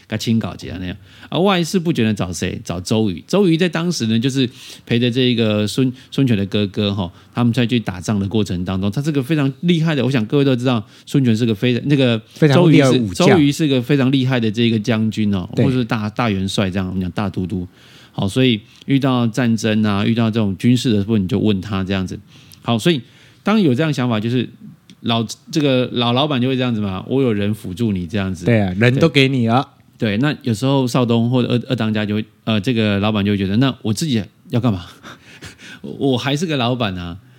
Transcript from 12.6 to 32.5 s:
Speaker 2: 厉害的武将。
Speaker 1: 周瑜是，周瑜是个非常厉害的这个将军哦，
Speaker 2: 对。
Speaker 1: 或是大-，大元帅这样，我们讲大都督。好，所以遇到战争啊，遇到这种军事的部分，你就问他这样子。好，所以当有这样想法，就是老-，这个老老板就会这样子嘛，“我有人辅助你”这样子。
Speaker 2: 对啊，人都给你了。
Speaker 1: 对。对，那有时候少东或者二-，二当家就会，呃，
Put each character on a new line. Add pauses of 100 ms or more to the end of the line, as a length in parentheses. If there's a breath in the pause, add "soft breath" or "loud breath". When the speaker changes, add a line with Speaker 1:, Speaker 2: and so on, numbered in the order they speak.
Speaker 2:
厉
害
的
武
将。
Speaker 1:
周
瑜
是，
周
瑜
是
个
非
常
厉
害
的
这
个
将
军
哦，
Speaker 2:
对。
Speaker 1:
或
是
大-，
大
元
帅
这
样，
我
们
讲
大
都
督。 (440 soft breath)
好，
所
以 (280 loud breath)
遇
到
战
争
啊，
遇
到
这
种
军
事
的
部
分，
你
就
问
他
这
样
子。 (440 soft breath)
好，
所
以 (400 soft breath)
当
有
这
样
想
法，
就
是 (540)
老-， (300)
这
个
老
老
板
就
会
这
样
子
嘛
，“我
有
人
辅
助
你”
这
样
子。
Speaker 2:
对
啊，
人
都
给
你
了。 (300)
Speaker 1:
对。
对，
那
有
时
候
少
东
或
者
二-，
二
当
家
就
会， (200)
呃，